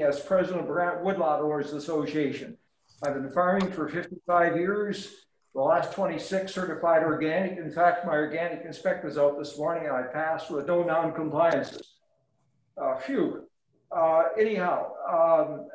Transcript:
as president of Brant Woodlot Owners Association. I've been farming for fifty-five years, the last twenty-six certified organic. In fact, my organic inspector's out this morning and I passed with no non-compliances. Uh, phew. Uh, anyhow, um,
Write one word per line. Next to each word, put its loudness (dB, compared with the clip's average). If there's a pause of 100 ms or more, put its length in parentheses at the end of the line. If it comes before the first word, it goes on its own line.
as 2
president 0
of -6
Brant -2
Woodlot 2
Owners -2
Association. -4 (460)
I've 0
been -6
farming 2
for -4
fifty-five 2
years, -2 (400)
the -2
last 2
twenty-six -2
certified 2
organic. 0
In -8
fact, 2
my 0
organic -2
inspector's -4
out 4
this -8
morning -2
and -2
I -2
passed -4
with -4
no 2
non-compliances. 0 (840)
Uh, 0
phew. -4 (420)
Uh, 4 (140)
anyhow, 0 (180)
um, 4